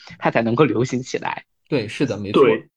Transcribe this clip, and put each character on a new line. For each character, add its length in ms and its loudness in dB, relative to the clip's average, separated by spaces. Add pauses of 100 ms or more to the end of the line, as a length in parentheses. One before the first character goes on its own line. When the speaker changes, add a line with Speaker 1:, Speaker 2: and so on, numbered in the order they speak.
(180)
Speaker 1:
它 120 0
才 120 0
能 120 0
够 100 4
流 200 0
行 180 -4
起 140 -8
来。 280 -6 (220)
Speaker 2:
对， 220 -4
是 160 -2
的， 140 -4
没 120 -8
错。 140 6
Speaker 3:
对， 180 4 (140)